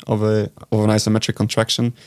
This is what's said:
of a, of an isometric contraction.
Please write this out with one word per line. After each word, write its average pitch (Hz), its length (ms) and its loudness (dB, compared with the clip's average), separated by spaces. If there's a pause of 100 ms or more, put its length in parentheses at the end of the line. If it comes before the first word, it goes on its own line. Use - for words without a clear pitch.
of 107 160 0
a, 107 260 0 (220)
of 107 120 2
an 107 60 4
isometric 107 460 0
contraction. 117 580 -2 (140)